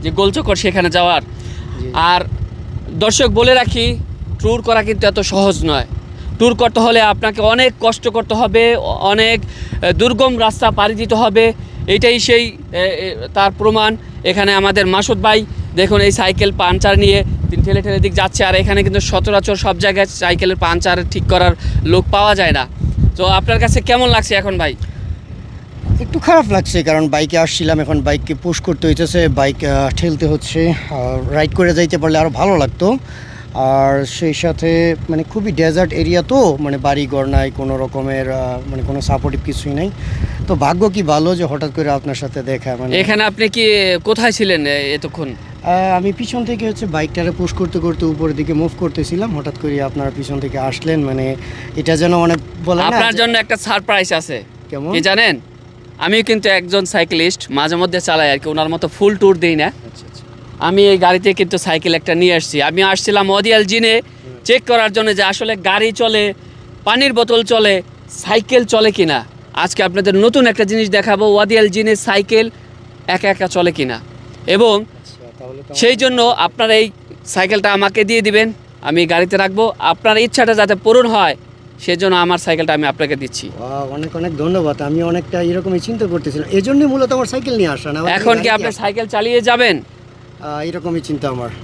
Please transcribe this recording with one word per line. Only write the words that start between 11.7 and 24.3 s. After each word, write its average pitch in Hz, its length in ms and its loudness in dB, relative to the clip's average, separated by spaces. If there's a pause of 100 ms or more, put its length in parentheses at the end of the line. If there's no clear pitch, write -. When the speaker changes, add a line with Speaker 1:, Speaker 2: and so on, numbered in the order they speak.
Speaker 1:
এটাই 233 320 4
সেই, 233 380 2 (140)
এ, 170 60 -6
এ, 185 380 -2 (180)
তার 196 240 4
প্রমাণ। 214 380 2 (280)
এখানে 202 300 2
আমাদের 196 340 2
মাসুদ 190 340 0
ভাই 214 240 4 (300)
দেখুন, 196 260 4
এই 202 100 4
সাইকেল 196 460 0
পাংচার 190 420 2
নিয়ে 196 240 4 (260)
তিনি - 140 0
ঠেলে 196 180 2
ঠেলে 196 180 -2
দিক 190 140 0
যাচ্ছে। 190 320 0
আর 185 100 2
এখানে 196 280 2
কিন্তু 196 160 2
সচরাচর 196 560 0
সব 180 240 -2
জায়গায় 196 260 2
সাইকেলের 180 500 -2
পাংচার 175 420 0 (140)
ঠিক - 180 -2
করার 180 220 4 (340)
লোক 180 260 2
পাওয়া 202 240 4
যায় 180 160 2
না। 135 160 0 (480)
তো 180 100 -2
আপনার 190 340 2
কাছে 233 220 2
কেমন 247 280 2
লাগছে 226 260 2